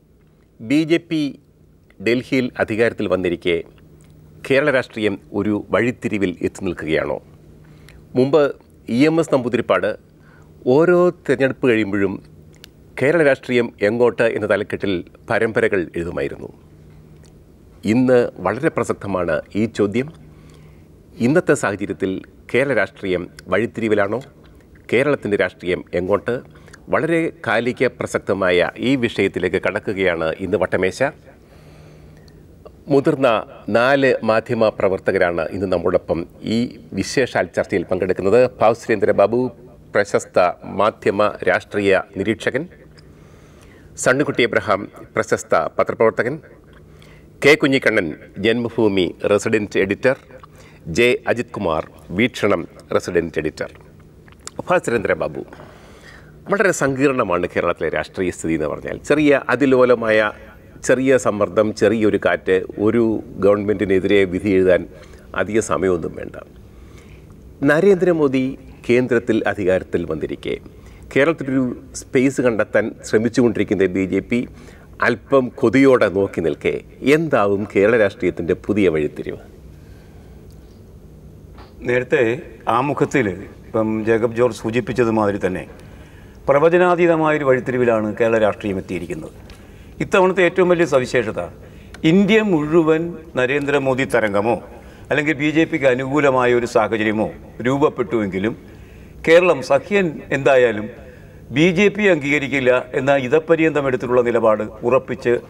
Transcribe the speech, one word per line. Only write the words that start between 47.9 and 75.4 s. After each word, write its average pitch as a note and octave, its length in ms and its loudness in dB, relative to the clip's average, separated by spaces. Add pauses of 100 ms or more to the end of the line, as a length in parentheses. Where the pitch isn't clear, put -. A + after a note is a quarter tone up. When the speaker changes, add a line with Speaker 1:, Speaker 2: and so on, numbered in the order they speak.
Speaker 1:
ജന്മഭൂമി A2 760 0 (160)
റെസിഡന്റ് G#2 480 0
എഡിറ്റർ, G2 380 0 (720)
ജെ A#2 420 2
അജിത് A2+ 280 -4
കുമാർ, E2 280 -2 (260)
വീക്ഷണം F#2+ 580 -2 (260)
റെസിഡന്റ് F2 440 -2
എഡിറ്റർ. D#2 320 -6 (1000)
പാവ് F3 180 0
സുരേന്ദ്ര A#2 260 -2
ബാബു, - 320 -6 (1080)
വളരെ G3 220 0
സങ്കീർണമാണ് B2+ 720 0
കേരളത്തിലെ E2+ 420 -2
രാഷ്ട്രീയ D#2 420 -4
സ്ഥിതി E2 240 -4
എന്ന് D2+ 120 -2
പറഞ്ഞാൽ. C#2+ 300 -8 (120)
ചെറിയ D3 400 2
അതിലോലമായ A#2+ 840 2 (520)
ചെറിയ C3 320 2
സമ്മർദ്ദം, G#2 640 0
ചെറിയൊരു G#2+ 440 2
കാറ്റ്, F#2 380 0 (160)
ഒരു A2 440 0 (220)
ഗവൺമെൻറ്റിനെതിരെ G2 800 2
വിധി F#2 240 -2
എഴുതാൻ F#2 380 4 (480)
അധിക G#2 260 -2
സമയമൊന്നും E2+ 580 -2
വേണ്ട. - 180 -14 (1300)
നരേന്ദ്രമോദി D#3 880 2 (320)
കേന്ദ്രത്തിൽ A#2 560 2
അധികാരത്തിൽ F#2 640 -2
വന്നിരിക്കെ D2 480 -6 (580)
കേരളത്തിലൊരു C3+ 600 0 (180)
സ്പേസ് C3+ 460 -2
കണ്ടെത്താൻ A2 500 0 (180)
ശ്രമിച്ചുകൊണ്ടിരിക്കുന്ന G#2+ 800 2
ബി F#2+ 180 -2 (100)
ജെ G2 60 0 (100)
പി A#2+ 180 -2 (600)
അല്പം B2 520 0